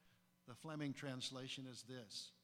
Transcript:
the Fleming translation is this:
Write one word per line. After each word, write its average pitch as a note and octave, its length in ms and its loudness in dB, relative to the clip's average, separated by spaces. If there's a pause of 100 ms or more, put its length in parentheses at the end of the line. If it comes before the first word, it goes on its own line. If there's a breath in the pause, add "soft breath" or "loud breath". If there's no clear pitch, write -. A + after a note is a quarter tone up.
(460 loud breath)
the B2 80 -6
Fleming D3 400 2
translation C3 720 0
is B2 160 -4
this: A#2+ 480 -4 (140)